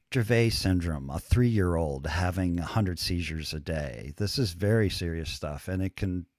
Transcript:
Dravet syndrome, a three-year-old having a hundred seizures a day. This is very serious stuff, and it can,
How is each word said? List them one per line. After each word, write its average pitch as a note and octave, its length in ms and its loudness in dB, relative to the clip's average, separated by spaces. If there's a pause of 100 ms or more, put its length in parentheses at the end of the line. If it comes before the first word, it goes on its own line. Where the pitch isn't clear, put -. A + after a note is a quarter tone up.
(120)
Dravet A#2 400 4
syndrome, E2 580 0
a D2 80 -4
three-year-old F2 880 2
having F2 540 0
a E2 40 -4
hundred F#2 360 0
seizures D#2+ 520 -2
a D#2 80 -4
day. D2 560 -6
This G#2 220 -2
is A2 140 0
very G2+ 360 4
serious E2 400 -4
stuff, - 380 -8
and F#2 160 -2
it F#2 140 -4
can, F2+ 300 -2 (120)